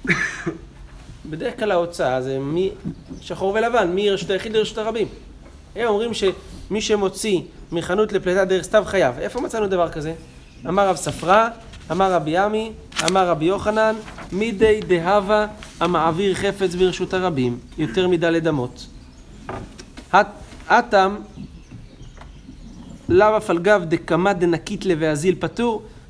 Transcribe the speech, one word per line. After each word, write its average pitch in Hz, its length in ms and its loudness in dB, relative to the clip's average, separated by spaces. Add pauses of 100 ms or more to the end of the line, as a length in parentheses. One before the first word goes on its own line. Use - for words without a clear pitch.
<coughs> - 1200 -6
בדרך 165 300 -6
כלל 214 120 0
ההוצאה 170 500 0
זה 135 180 -2
מי-, 170 320 0 (500)
שחור 185 320 -4
ולבן, 220 420 2
מרשות 196 340 0
היחיד 202 240 -4
לרשות 214 240 0
הרבים. 220 300 -2 (680)
הם 233 120 -2
אומרים 220 260 0
שמי - 680 -4
שמוציא 202 600 0 (300)
מחנות 180 420 0
לפליטת 185 340 2
דרך 185 160 2
סתיו 214 220 2
חייב. 147 340 2
איפה 202 220 -4
מצאנו 220 260 -2
דבר 180 220 2
כזה? 156 240 -6 (540)
אמר 196 200 2
רב 185 80 2
ספרא, 185 540 2 (420)
אמר 185 220 2
רבי 156 240 2
עמי, 214 340 0 (380)
אמר 185 180 4
רבי 156 180 2
יוחנן, 214 500 2 (360)
מידי 214 560 2
דהבה 196 600 2 (320)
המעביר 170 560 2
חפץ 196 400 0
ברשות 185 380 0
הרבים, 135 460 0 (180)
יותר 160 300 0
מדלת 165 400 2
אמות. 127 400 -2 (1300)
הט-, 202 140 8 (420)
הטם, 208 460 4 (1900)
לאו 214 280 6
אף 208 120 -4
על 170 100 2
גב 196 280 4
דקמא 170 460 2
דנקית 175 520 0
ליה 170 140 2
ואזיל 156 400 2
פטור, 214 440 -2 (260)